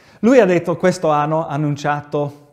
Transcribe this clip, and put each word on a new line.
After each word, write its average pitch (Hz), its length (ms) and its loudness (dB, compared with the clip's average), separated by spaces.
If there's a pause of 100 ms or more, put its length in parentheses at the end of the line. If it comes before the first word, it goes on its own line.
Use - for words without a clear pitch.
(200)
Lui 254 200 4
ha 220 60 6
detto, 175 320 0
questo 180 320 0
anno, 156 380 -2
ha 151 60 -10
annunciato, 147 880 -4 (120)